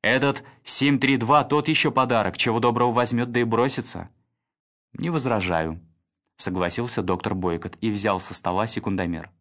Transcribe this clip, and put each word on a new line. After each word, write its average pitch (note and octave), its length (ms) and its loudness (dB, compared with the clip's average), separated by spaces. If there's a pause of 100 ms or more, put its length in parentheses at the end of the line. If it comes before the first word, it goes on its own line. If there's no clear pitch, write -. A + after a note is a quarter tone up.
"Этот C3 420 2 (200)
семь C#3 360 2
три C3+ 180 2
два B2+ 260 4
тот D3 240 0
еще D#3 240 2
подарок, A#2+ 460 0
чего A#2 220 0
доброго A#2+ 320 2
возьмет, A#2+ 400 0
да A#2+ 100 0
и - 20 2
бросится". A2+ 680 0 (840)
"Не - 160 -6
возражаю", — F2+ 720 -2 (560)
согласился F#2+ 640 -2
доктор F#2 340 -2
Бойкот F2+ 460 -4
и A2+ 100 -2
взял G2 300 0
со - 120 -6
стола F#2+ 340 -2
секундомер. F2 600 -4 (120)